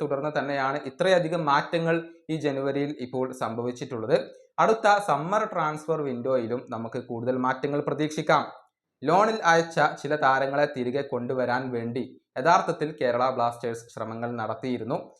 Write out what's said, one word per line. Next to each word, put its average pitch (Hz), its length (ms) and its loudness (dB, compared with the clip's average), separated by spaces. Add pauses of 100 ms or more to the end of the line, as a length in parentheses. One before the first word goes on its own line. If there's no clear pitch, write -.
തുടർന്ന് 143 360 -4
തന്നെയാണ് 139 420 -2 (100)
ഇത്രയധികം 175 520 2 (100)
മാറ്റങ്ങൾ 165 460 2 (340)
ഈ 160 40 -2 (100)
ജനുവരിയിൽ 139 460 0 (140)
ഇപ്പോൾ 127 200 -2 (160)
സംഭവിച്ചിട്ടുള്ളത്. 120 720 -2 (480)
അടുത്ത 208 340 4 (100)
സമ്മർ 170 340 0 (120)
ട്രാൻസ്ഫർ 156 440 -2 (120)
വിൻഡോയിലും 123 520 -2 (140)
നമുക്ക് 113 340 -6
കൂടുതൽ 123 280 -2 (100)
മാറ്റങ്ങൾ 139 400 0
പ്രതീക്ഷിക്കാം. 151 560 0 (640)
ലോണിൽ 214 300 4 (120)
അയച്ച 165 280 4 (220)
ചില 147 120 -2 (100)
താരങ്ങളെ 139 420 4 (100)
തിരികെ 123 260 -2 (100)
കൊണ്ടുവരാൻ 123 520 -2 (120)
വേണ്ടി 117 280 -4 (360)
യഥാർത്ഥത്തിൽ 165 500 2 (120)
കേരള 123 240 2 (120)
ബ്ലാസ്റ്റേഴ്സ് 117 480 -2 (100)
ശ്രമങ്ങൾ 113 440 -6
നടത്തിയിരുന്നു. 113 580 -4 (240)